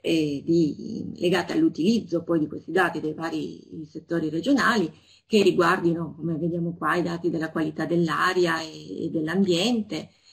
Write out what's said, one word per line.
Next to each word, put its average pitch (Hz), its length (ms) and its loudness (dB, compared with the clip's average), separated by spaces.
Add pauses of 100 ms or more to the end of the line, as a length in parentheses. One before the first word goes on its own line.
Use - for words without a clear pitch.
eh, 151 440 0
di, - 720 0
legate 175 360 0
all'utilizzo 170 680 2
poi 170 160 0
di 151 80 0
questi - 240 -12
dati 165 300 0
dai 156 120 -4
vari 160 760 -8
settori 165 400 -4
regionali 185 600 2 (360)
che 214 160 4
riguardino, 170 760 2
come 160 220 -4
vediamo 170 380 -2
qua, 160 200 0
i 175 60 0
dati 170 280 -2
della 156 220 -4
qualità 156 340 -2
dell'aria 170 760 2
e, 156 440 -10
e 165 40 -4
dell'ambiente, 180 1000 0 (240)